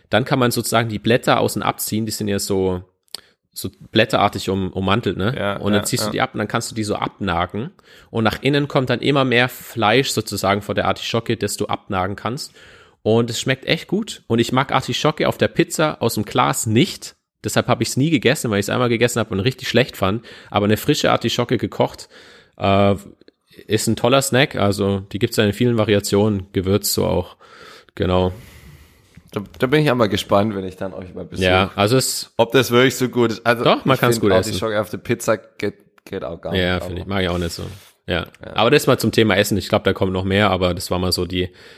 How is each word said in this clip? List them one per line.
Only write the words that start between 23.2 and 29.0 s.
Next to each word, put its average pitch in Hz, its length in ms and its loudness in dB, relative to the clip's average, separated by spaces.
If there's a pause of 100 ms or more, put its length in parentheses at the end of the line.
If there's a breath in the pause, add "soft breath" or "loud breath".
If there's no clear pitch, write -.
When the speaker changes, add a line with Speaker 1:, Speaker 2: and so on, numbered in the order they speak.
Speaker 1:
ist - 200 0
ein 110 100 2
toller 131 260 2
Snack. 131 340 0
Also 98 440 0 (120)
die 104 60 -6
gibt's - 180 -2
ja 113 80 4
in 101 80 4
vielen 120 240 2
Variationen, 101 800 2
Gewürz 98 400 0
so 98 100 0
auch. 90 320 -2 (600 loud breath)
Genau. 92 360 2 (1000 loud breath)